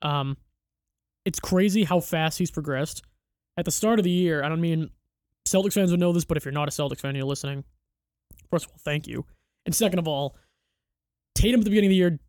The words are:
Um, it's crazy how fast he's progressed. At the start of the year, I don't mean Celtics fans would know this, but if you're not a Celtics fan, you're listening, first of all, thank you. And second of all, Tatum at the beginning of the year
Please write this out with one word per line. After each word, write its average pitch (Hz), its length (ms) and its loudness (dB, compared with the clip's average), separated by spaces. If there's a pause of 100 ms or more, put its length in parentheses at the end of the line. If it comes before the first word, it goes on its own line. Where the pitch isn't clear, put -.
Um, 139 360 -2 (880)
it's - 140 -4
crazy 196 440 2
how 180 160 2
fast 160 380 -2
he's 175 140 -2
progressed. 147 500 -6 (560)
At 175 80 -4
the 165 60 -2
start 220 280 2
of 196 40 2
the 180 80 2
year, 170 320 2
I 151 60 -2
don't 160 120 -2
mean 160 280 -2 (580)
Celtics 190 260 2
fans 185 180 2
would 175 80 2
know 175 140 4
this, 170 120 0
but 156 120 -2
if - 80 -6
you're 135 60 -6
not 147 160 -2
a 139 40 -4
Celtics 143 300 -4
fan, 139 140 -4
you're 135 100 -4
listening, 139 380 -6 (840)
first 170 160 -2
of - 60 -20
all, - 80 -20
thank 151 280 -4
you. 120 180 -8 (400)
And 160 100 -2
second 185 240 0
of 160 80 -4
all, 143 280 -4 (1000)
Tatum 233 260 4
at - 20 -2
the 202 60 -2
beginning 202 200 4
of - 20 6
the 190 60 6
year 180 320 2